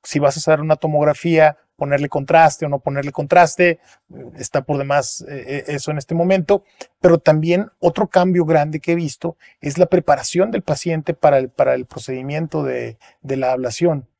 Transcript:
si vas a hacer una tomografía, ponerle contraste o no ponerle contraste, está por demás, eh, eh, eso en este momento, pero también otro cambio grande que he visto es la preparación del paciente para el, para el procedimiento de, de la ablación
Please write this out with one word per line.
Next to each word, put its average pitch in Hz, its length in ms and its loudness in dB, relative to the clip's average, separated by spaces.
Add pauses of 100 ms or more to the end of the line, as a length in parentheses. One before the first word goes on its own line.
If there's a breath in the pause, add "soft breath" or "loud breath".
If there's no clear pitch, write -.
si - 160 -6
vas 143 180 2
a 156 40 -6
hacer 156 200 2
una 156 160 0
tomografía, 151 800 2 (180)
ponerle 143 320 -2
contraste 156 580 2
o - 20 -4
no 143 100 -2
ponerle 143 320 -6
contraste, 170 680 2 (560 soft breath)
está 165 260 -4
por 143 160 -4
demás, 139 500 -2
eh, 139 180 -14
eh, 135 220 -8
eso 147 220 -6
en 151 80 -6
este - 160 -8
momento, 185 480 0 (380 loud breath)
pero 170 180 6
también 165 600 2
otro 185 300 0
cambio 180 360 2
grande 151 360 0
que - 120 -2
he - 20 2
visto 165 420 -6 (240 soft breath)
es 143 160 -6
la 175 100 4
preparación 175 640 0
del 196 120 -4
paciente 160 520 -4
para 143 240 4
el, 131 120 -2
para 131 240 0
el 127 120 -6
procedimiento 143 760 -8
de, 123 360 -8 (240 soft breath)
de 135 140 -6
la 131 160 -2
ablación 131 560 -2 (120)